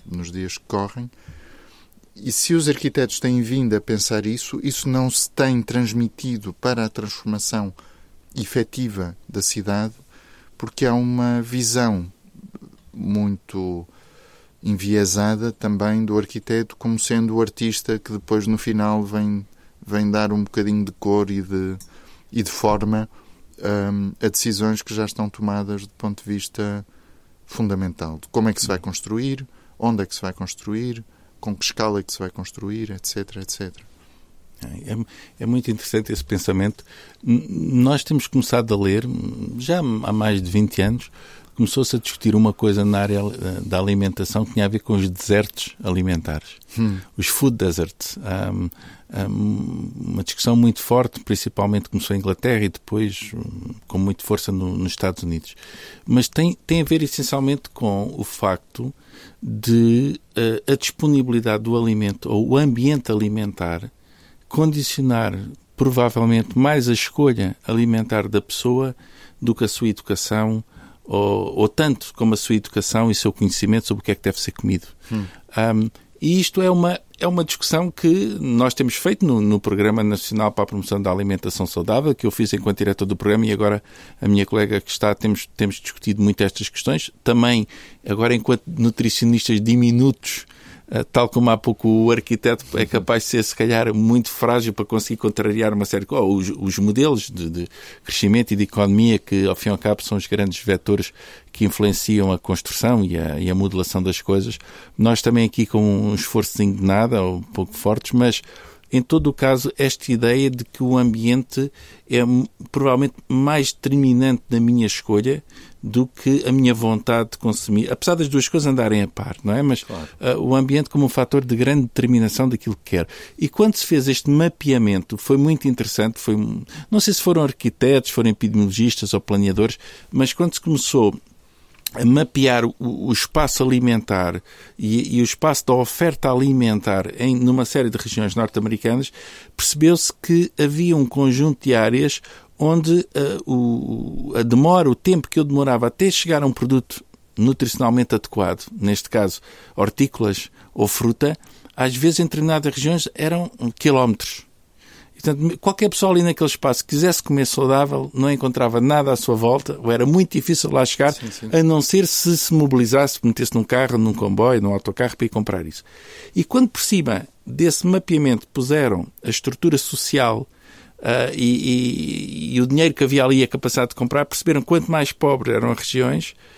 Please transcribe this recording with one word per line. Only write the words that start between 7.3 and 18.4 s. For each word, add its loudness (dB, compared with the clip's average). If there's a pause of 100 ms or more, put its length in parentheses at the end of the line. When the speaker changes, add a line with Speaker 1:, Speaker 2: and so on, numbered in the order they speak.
Speaker 1:
efetiva -6 (140)
da -6
cidade, -4 (640)
porque -4
há 2
uma 0
visão -2 (800)
muito -6 (800)
enviesada 0
também -2
do -2
arquiteto -4
como -4
sendo -2
o 2
artista -4
que -14
depois -2